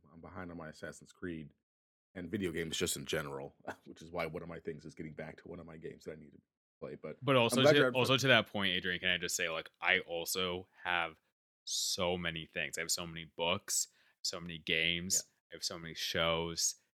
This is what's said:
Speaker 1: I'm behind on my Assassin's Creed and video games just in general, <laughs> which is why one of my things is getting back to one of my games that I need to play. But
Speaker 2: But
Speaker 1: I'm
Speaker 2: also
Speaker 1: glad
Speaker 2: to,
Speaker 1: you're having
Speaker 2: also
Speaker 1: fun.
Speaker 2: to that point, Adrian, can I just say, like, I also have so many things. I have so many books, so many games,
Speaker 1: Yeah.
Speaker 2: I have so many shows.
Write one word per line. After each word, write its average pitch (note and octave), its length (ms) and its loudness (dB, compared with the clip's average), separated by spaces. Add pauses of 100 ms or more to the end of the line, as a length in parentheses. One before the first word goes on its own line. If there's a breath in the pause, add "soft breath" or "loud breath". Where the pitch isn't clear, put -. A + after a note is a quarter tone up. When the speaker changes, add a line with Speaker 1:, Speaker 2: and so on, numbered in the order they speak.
(140)
Speaker 1:
I'm E2+ 80 -20
behind F2 300 -12
on E2+ 60 -10
my D#2+ 120 -10
Assassin's D#2 420 -12
Creed D#2+ 380 -6 (640)
and F2+ 160 -8
video F#2+ 200 0
games D#2+ 260 -4
just F2+ 200 0
in C#2 80 -8
general, C#2+ 480 -4 (120)
<laughs> - 200 -12
which - 160 -18
is E2 100 -16
why E2+ 140 -2
one E2 160 -6
of E2 80 -12
my E2 100 -10
things D#2+ 260 -8
is D#2 100 -14
getting D#2 180 -10
back D2+ 240 -10
to - 100 -20
one F2 120 -12
of D#2+ 80 -14
my D#2+ 100 -16
games D#2+ 280 -14
that E2 80 -10
I - 60 -12
need D2 120 -20
to - 80 -20 (400)
play. C#2+ 220 -8
But D#2 220 -10
Speaker 2:
But C3+ 120 6
Speaker 1:
I'm B2 80 8
Speaker 2:
also A#2+ 180 4
Speaker 1:
glad D3 100 10
Speaker 2:
to, D3 60 10
Speaker 1:
you're C#3+ 100 6
having B2+ 120 0
Speaker 2:
also A#2+ 140 6
Speaker 1:
fun. C3 60 4
Speaker 2:
to C3+ 100 2
that A2+ 220 8
point, G2 220 0
Adrian, F2+ 260 0
can F#2 100 2
I F2+ 80 4
just F2 180 -2
say, F2 140 0
like, E2 200 -4 (120)
I F2+ 180 6
also F2+ 680 -2 (160)
have E2+ 320 0 (500)
so - 520 0
many E2 360 -4
things. D2+ 240 -4
I E2 40 -4
have E2 100 -2
so F2+ 140 -2
many E2 200 -10 (100)
books, F2 520 0 (360)
so F#2 160 -6
many E2+ 200 -8
games, E2+ 560 2 (360)
Speaker 1:
Yeah. - 20 -20
Speaker 2:
I - 40 -12
have - 60 -14
so F#2 140 -4
many E2 160 -10
shows. E2 840 0 (180)